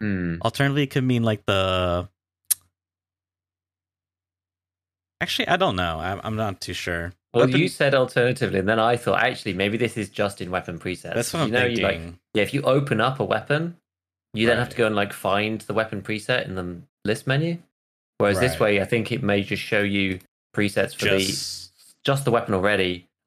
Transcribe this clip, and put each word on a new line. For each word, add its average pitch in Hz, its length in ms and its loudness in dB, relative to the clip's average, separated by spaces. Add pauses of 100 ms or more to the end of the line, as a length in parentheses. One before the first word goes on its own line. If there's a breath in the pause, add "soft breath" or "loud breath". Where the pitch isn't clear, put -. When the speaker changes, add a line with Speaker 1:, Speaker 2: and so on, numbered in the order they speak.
Speaker 1:
Mm. 90 400 -2
Speaker 2:
alternatively, 139 400 0
it 135 80 -4
could 135 120 0
mean, 123 200 2
like, 107 240 0
the, 92 600 2 (3000)
actually, - 280 -4
I 180 100 2
don't 175 180 0
know. 85 240 -2
I'm, 90 240 -6
I'm 110 120 -6
not 107 260 -4
too 90 120 -8
sure. 87 400 -6 (200)
Speaker 1:
Well, 123 140 6
Speaker 2:
Weapon 131 140 2
Speaker 1:
you 180 80 2
said 139 260 2
alternatively, 123 640 2
and 95 100 0
then 113 100 2
I 117 180 4
thought, 104 260 2
actually, 117 320 -2
maybe 101 220 0
this 113 200 -2
is 101 120 -4
just 101 320 -4
in 90 100 -8
weapon 90 260 -4
presets. 87 380 -8
Speaker 2:
That's 117 180 -4
what 170 80 -2
Speaker 1:
You 143 60 0
Speaker 2:
I'm 107 40 -4
Speaker 1:
know, 123 140 2
you, 117 160 -2
like, 98 160 0
Speaker 2:
thinking. 85 220 -12 (160)
Speaker 1:
yeah, 107 80 4
if 98 100 -4
you 139 80 -2
open 131 400 2
up 131 180 0
a 107 60 0
weapon, 147 520 -2 (580)
you 110 100 2
then 117 140 4
have - 100 -2
to - 60 -14
Speaker 2:
Right. - 20 -14
Speaker 1:
go 117 80 4
and, 107 100 2
like, 101 160 0
find 104 500 0
the - 120 -6
weapon 107 300 -2
preset 110 420 -2
in - 80 -8
the 90 240 -6 (260)
list 110 220 -2
menu. 160 320 0 (600)
Whereas 101 240 4
this 123 120 2
Speaker 2:
Right. - 60 -4
Speaker 1:
way, 104 220 4
I 92 40 0
think 113 280 -2
it 113 100 -4
may 101 200 2
just 101 200 -6
show 107 160 0
you 98 400 0 (340)
presets 101 400 0
for - 120 -4
Speaker 2:
Just - 800 -2
Speaker 1:
the, - 180 -20
just 139 220 0
the 120 60 0
weapon 110 220 2
already. 92 540 2 (200)